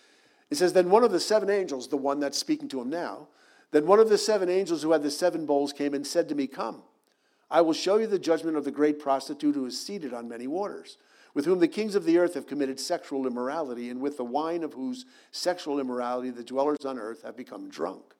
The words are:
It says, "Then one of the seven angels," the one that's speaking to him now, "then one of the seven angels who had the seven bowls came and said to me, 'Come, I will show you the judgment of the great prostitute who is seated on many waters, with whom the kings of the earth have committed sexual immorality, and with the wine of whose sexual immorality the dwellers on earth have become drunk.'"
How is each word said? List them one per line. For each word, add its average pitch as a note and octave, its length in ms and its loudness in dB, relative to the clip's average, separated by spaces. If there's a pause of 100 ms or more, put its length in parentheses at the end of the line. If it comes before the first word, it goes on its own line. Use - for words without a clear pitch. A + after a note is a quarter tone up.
(480)
It D3 80 -4
says, E3+ 180 2
"Then F3+ 160 6
one A3 120 8
of A3+ 100 4
the E3+ 80 2
seven G3+ 300 2
angels," C#3+ 380 -2
the D3 80 -2
one C#3 240 0
that's C#3+ 180 -2
speaking D#3 300 -2
to C3 120 -6
him A#2+ 100 -6
now, C#3+ 380 -8 (420)
"then D3+ 160 4
one G3+ 140 8
of A3+ 100 8
the G3+ 80 6
seven F#3+ 320 2
angels F3 320 0
who D#3 100 2
had D#3 100 4
the D3 80 0
seven E3 360 0
bowls C#3+ 260 2
came C#3+ 220 -2
and C#3+ 120 -4
said E3 220 0
to D3+ 60 -4
me, C#3 120 0
'Come, A2+ 360 -8 (680)
I D#3+ 120 6
will E3 100 4
show F#3 240 2
you A3 100 2
the G3+ 120 0
judgment D#3+ 400 0
of C#3 60 -4
the C#3 60 -2
great D3 280 2
prostitute C#3+ 560 -2
who C3+ 100 -2
is B2 160 -8
seated E3+ 320 -10
on A#2+ 160 -10
many A#2+ 180 -10
waters, E3 520 -8 (340)
with D3 140 -2
whom F3+ 140 4
the E3 80 6
kings G#3 260 -2
of F#3+ 100 2
the E3 140 6
earth F3 160 4
have C#3 120 -6
committed C3+ 320 -4
sexual D3 480 -4
immorality, B2 640 -4
and B2+ 140 -8
with C#3+ 160 -4
the B2+ 60 -4
wine D#3 380 -2
of D3+ 120 -8
whose B2+ 320 -8 (240)
sexual D#3+ 500 -4
immorality B2+ 480 -4
the A#2+ 160 -10
dwellers C#3 400 0
on C3+ 140 -6
earth A2 240 -10
have A#2 140 -14
become G2 340 -14
drunk.'" - 500 -8